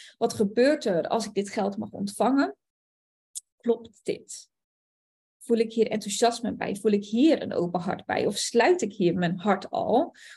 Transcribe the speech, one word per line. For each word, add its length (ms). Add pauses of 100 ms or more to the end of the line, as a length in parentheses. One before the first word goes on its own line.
(180)
Wat 160
gebeurt 520
er 220
als 180
ik 80
dit 160
geld 280
mag 120
ontvangen? 640 (1080)
Klopt 420
dit? 460 (920)
Voel 180
ik 160
hier 140
enthousiasme 640
bij? 220
Voel 160
ik 140
hier 360
een 120
open 260
hart 260
bij? 200
Of 120
sluit 440
ik 120
hier 200
mijn 260
hart 300
al? 460 (220)